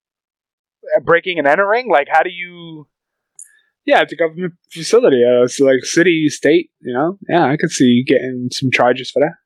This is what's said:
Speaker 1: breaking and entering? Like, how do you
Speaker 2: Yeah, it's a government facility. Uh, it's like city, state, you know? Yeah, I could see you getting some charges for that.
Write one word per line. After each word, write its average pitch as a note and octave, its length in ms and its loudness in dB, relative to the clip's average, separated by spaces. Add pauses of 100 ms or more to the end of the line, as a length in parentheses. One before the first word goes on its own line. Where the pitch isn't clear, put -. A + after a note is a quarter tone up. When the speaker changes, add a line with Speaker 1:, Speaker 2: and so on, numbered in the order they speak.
(1040)
Speaker 1:
breaking E3+ 360 0
and C#3+ 80 0
entering? G3+ 420 0
Like, C#3+ 220 2
how D#3+ 120 4
do F3+ 60 -4
you F3 580 -18 (1000)
Speaker 2:
Yeah, B3 160 2
it's D#3 120 -4
a - 20 -14
government E3 380 -4 (180)
facility. E3 520 2
Uh, B2 200 4
it's - 160 -4
like C3+ 240 2
city, E3+ 460 0
state, D#3+ 420 0 (100)
you C#3 120 -10
know? D#3+ 240 -4 (100)
Yeah, E3 180 2
I C#3 120 0
could E3 140 -2
see - 140 0
you B2 200 2
getting B2+ 460 -2
some B2+ 200 -4
charges B2+ 400 0
for B2+ 80 -4
that. D3 160 0 (100)